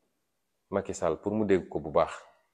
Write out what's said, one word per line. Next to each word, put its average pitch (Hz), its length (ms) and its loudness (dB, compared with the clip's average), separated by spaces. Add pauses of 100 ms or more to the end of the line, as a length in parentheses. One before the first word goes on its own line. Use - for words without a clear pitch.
(680)
Macky 95 240 -4
Sall 82 280 -2
pour 101 120 -4
mu 107 120 0
dégg 95 240 4
ko 85 100 -4
bu 76 120 -10
baax, 80 200 4 (420)